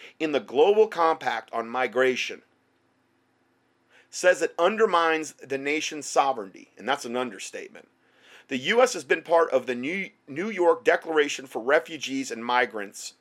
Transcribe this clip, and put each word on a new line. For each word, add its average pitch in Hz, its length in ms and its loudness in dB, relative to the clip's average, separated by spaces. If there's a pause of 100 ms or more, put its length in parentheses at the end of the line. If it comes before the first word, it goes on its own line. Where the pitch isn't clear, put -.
(200)
in 156 140 -2
the 135 60 2
Global 175 480 4
Compact 151 640 -2
on 113 160 -4
Migration." 123 760 -2 (1700)
Says 180 320 2
it - 160 -2
undermines 170 760 2
the 135 240 -8
nation's 147 480 -6
sovereignty, 131 720 -2
and 98 100 -10
that's 135 180 -2
an 120 120 -8
understatement. 107 680 -10 (600)
The 135 100 -4
U 190 240 2
S 247 120 4
has 160 100 -8
been 160 200 0
part 165 280 4
of 127 140 2
the 123 100 -2
New, 165 340 -6 (180)
New 160 220 -8
York 170 360 2
Declaration 156 600 0
for 127 160 -10
Refugees 135 680 -2
and 113 120 -10
Migrants 110 760 -4